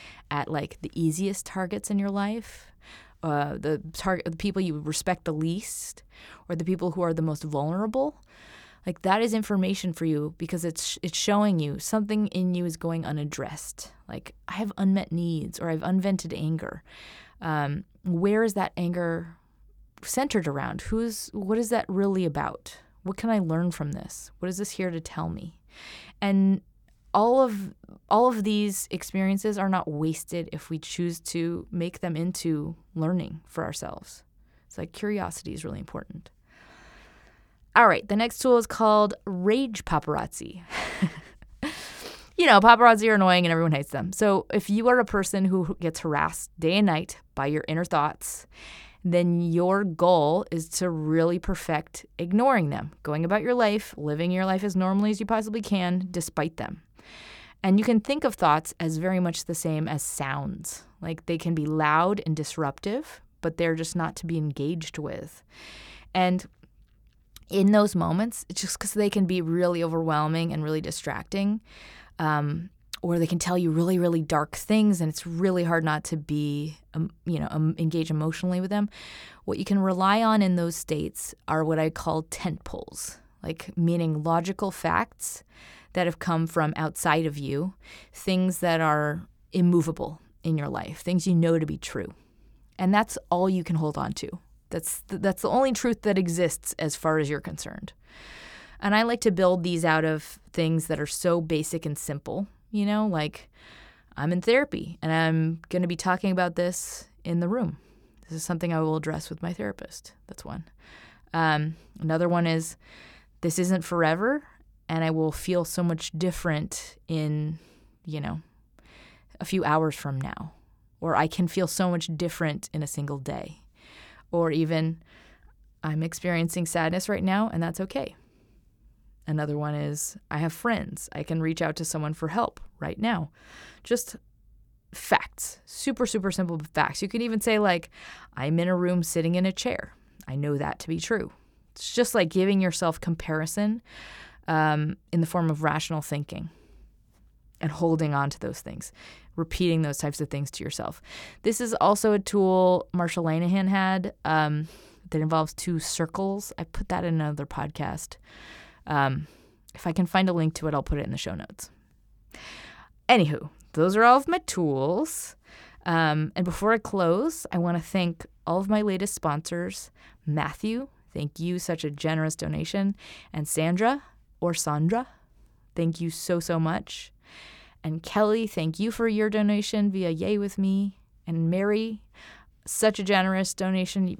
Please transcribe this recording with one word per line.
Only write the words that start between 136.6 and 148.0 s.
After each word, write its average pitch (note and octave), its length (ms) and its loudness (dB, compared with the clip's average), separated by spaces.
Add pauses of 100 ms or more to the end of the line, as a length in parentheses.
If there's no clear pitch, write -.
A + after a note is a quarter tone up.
facts. - 260 0
You G3+ 60 -2
can A3+ 160 -4
even A3+ 180 -2
say, A3 160 2
like, F3+ 320 2 (480)
"I'm D#3 220 0
in F3 80 2
a F#3 80 2
room F3+ 260 2
sitting E3 320 0
in F3+ 100 2
a F#3+ 80 2
chair. - 440 -6 (320)
I C3+ 80 -6
know C#3+ 240 0
that D3+ 180 -4
to - 100 -14
be E3 120 -4
true." - 320 -4 (400)
It's - 200 -12
just, A#3+ 220 0
like, F3+ 160 2
giving F#3+ 320 2
yourself E3+ 400 0
comparison, E3 800 -2 (640)
um, D#3 480 2 (160)
in E3+ 100 4
the E3 60 2
form E3 220 0
of D3+ 140 0
rational D#3 400 0
thinking C#3+ 480 -8 (1080)
and D#3 120 -2
holding D#3+ 420 2